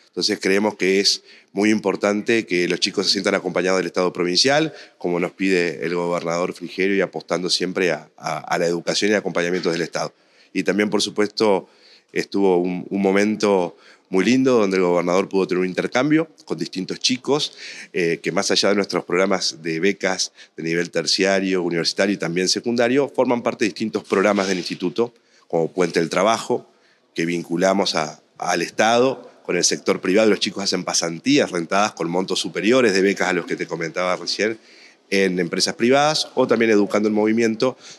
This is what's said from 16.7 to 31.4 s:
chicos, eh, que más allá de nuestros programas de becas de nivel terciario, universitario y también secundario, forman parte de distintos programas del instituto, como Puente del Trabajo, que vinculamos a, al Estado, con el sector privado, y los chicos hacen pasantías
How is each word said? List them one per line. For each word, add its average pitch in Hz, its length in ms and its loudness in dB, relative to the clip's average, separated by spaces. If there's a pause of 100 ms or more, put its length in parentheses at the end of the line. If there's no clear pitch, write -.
chicos, 131 540 -2 (400)
eh, 85 300 0
que 82 100 -4
más 98 180 -2
allá 101 200 2
de 101 40 2
nuestros 95 300 -2
programas 92 560 -2
de 80 200 -6
becas 95 520 -2 (240)
de 80 60 -12
nivel 85 280 -2
terciario, 95 720 0
universitario 87 520 0
y - 20 -2
también 85 320 -2
secundario, 120 680 0
forman 123 280 2
parte 113 240 -2
de - 20 0
distintos 107 360 -4
programas 98 440 2
del 95 80 0
instituto, 90 560 -4 (340)
como 82 240 0
Puente 87 300 0
del 80 80 0
Trabajo, 107 640 0 (440)
que 85 120 -2
vinculamos 87 720 0
a, 78 260 -4 (160)
al 87 240 -2
Estado, 120 680 0 (140)
con 90 120 -2
el 87 60 0
sector - 380 -2
privado, 98 260 2
y 107 40 6
los 92 100 2
chicos 98 240 -6
hacen 95 180 -2
pasantías 87 680 0